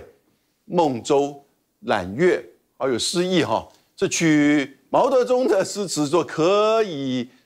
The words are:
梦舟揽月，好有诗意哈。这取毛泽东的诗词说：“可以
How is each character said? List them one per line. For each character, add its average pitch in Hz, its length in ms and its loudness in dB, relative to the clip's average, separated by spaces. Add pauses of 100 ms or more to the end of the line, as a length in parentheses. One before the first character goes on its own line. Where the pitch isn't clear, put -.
(640)
梦 147 360 0
舟 143 420 0 (420)
揽 101 280 -2
月， 165 320 0 (320)
好 131 100 -4
有 117 120 -2
诗 175 260 -2
意 180 180 0
哈。 104 240 -2 (280)
这 190 120 -2
取 147 720 2 (140)
毛 190 180 2
泽 254 160 2
东 247 220 0
的 190 180 2
诗 202 220 -8
词 151 180 -2
说 156 180 0
：“可 214 600 2
以 135 440 -4 (180)